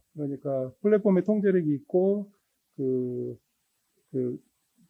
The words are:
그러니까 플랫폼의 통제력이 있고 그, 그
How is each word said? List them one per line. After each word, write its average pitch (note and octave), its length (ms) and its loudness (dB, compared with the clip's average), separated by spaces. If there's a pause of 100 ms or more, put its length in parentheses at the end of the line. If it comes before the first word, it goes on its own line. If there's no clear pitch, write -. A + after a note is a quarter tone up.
(160)
그러니까 C#3 560 -6 (100)
플랫폼의 G3+ 440 4
통제력이 F#3+ 480 2
있고 G3 580 0 (460)
그, B2 600 -4 (760)
그 C3 280 -4 (500)